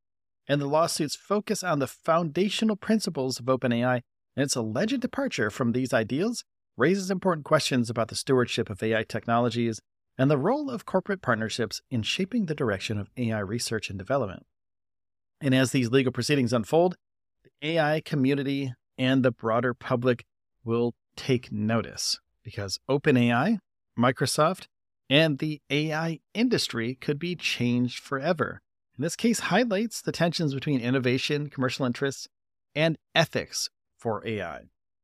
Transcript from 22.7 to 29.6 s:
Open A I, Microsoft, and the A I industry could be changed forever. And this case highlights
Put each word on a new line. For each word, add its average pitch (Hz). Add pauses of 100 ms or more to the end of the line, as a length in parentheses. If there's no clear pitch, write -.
Open 143
A 120
I, 170 (380)
Microsoft, 135 (440)
and 151
the 151
A 151
I 165 (140)
industry 143
could 147
be 175
changed 123
forever. 135 (360)
And 139
this 170
case 233
highlights 220